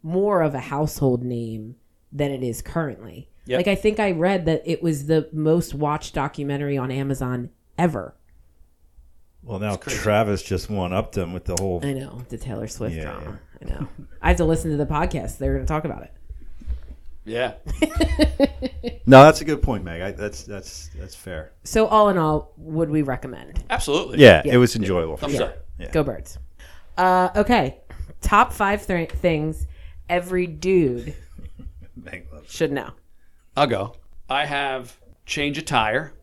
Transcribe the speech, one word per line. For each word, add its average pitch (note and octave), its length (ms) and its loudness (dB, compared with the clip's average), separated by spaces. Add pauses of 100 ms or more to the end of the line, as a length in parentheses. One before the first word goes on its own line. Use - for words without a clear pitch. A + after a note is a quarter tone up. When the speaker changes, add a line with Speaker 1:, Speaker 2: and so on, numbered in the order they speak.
Speaker 1:
more F#3 380 2
of D3+ 120 2
a C3 60 -4
household C#3 600 0
name A#2 540 -8 (360)
than C#3+ 200 -2
it B2+ 100 -6
is A#2+ 180 -4
currently. B2 720 -8 (160)
Speaker 2:
Yep. B2+ 120 0
Speaker 1:
Like, F3+ 100 2
I G3 80 2
think G#3+ 240 0
I G3+ 120 2
read F3 340 0
that D#3+ 180 2
it E3 180 -4
was D3+ 240 -2
the D#3 260 2
most D#3 420 0
watched D3 400 -4
documentary C#3+ 640 -4
on C3 140 -4
Amazon C3 600 -4 (280)
ever. D3+ 360 -2 (1300)
Speaker 3:
Well, G#2+ 160 -10
now G#2 160 -4
Speaker 2:
It's - 100 -12
crazy. - 160 -6
Speaker 3:
Travis G#2 420 2
just - 280 -4
one-upped F#2+ 460 -2
him F2 160 -4
with F2+ 120 -10
the - 120 -4
whole F#2 280 -4
Speaker 1:
I C#3+ 80 -4
know, C3+ 360 -10
the A#2+ 100 -12
Taylor A2+ 300 -8
Swift E2+ 260 -8
Speaker 3:
Yeah, D#2 100 -8
Speaker 1:
drama. D#2 340 -12 (220)
Speaker 3:
yeah. - 60 -16
Speaker 1:
I - 40 -8 (100)
know. D3+ 80 -8 (320)
I - 80 0
have F3+ 100 6
to E3+ 60 4
listen D#3+ 260 2
to D3 60 0
the D3 100 0
podcast. D#3+ 520 -4
They're C3+ 160 0
gonna C3+ 120 -2
talk D#3 180 -2
about - 180 -6
it. - 100 -20 (1120)
Speaker 2:
Yeah. A#2 300 -4 (260)
Speaker 1:
<laughs> D#4 680 2 (560)
Speaker 3:
No, C3 200 12
that's D3+ 160 8
a D#3 40 -8
good C3+ 180 -2
point, G#2 200 -2
Meg. E2+ 180 -8
I, F2+ 120 -4
that's, G#2 320 -8
that's, - 520 -14
that's F#2 180 -14
fair. E2 380 -12 (120)
Speaker 1:
So A3 240 2
all G#3+ 200 6
in F#3 100 2
all, D#3 380 0
would D#3+ 320 -2
we D3+ 140 2
recommend? B2+ 680 -6
Speaker 2:
Absolutely. - 520 0
Speaker 3:
Yeah, G2+ 240 12
Speaker 1:
Yeah. C3 100 2
Speaker 3:
it - 40 8
was B2 180 6
enjoyable. F2+ 400 0
Speaker 2:
Thumbs C#3+ 180 -6
Speaker 1:
Yeah. - 80 -2
Speaker 2:
up. - 240 -8 (120)
Speaker 3:
Yeah. - 120 -12
Speaker 1:
Go D3+ 140 2
Birds. - 340 -8 (580)
Uh, F#3 380 4
okay. G#3 440 2 (420)
Top - 320 6
five G3+ 340 -2
th-, E3+ 240 -2
things D#3 560 -2 (420)
every F3+ 380 0
dude D3+ 680 0 (420)
Speaker 3:
<laughs> - 400 -18
Meg - 360 -16
loves - 140 -20
it. - 40 -20
Speaker 1:
should D#3 220 -2
know. C3+ 180 -6 (680)
Speaker 2:
I'll C#3+ 100 4
go. G#2 300 -4 (340)
I C#3+ 160 -2
have C3+ 500 -6 (300)
change C#3+ 320 -4
a D#3 40 -8
tire. B2+ 500 0 (100)